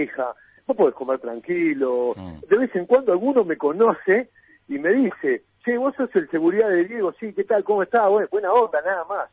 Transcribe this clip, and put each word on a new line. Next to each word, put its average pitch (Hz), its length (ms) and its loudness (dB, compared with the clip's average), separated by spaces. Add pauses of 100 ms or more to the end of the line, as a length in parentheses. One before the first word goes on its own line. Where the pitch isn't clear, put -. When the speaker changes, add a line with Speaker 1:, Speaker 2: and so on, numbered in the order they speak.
Speaker 1:
hija, 123 320 -6 (320)
no 262 80 -2
podés 180 200 4
comer 131 260 -4
tranquilo. 127 960 -2
Speaker 2:
Mm. 87 320 -14
Speaker 1:
De 202 100 4
vez 254 180 -2
en 175 100 -4
cuando 247 260 4
alguno 233 320 2
me 165 120 -4
conoce 202 760 0 (380)
y 139 100 -6
me 160 140 2
dice, 185 520 0 (200)
"Che, 240 140 0
vos 262 180 -2
sos 254 200 -4
el 160 140 0
seguridad 180 380 2
de 175 160 2
Diego, 196 340 -4
sí, 214 140 -10
¿qué 196 120 -4
tal? 208 200 0
¿Cómo 202 180 0
está?". 214 260 2
Bueno, 196 220 2
buena 190 220 -2
onda, 208 280 2
nada 175 240 -4
más. 170 280 -8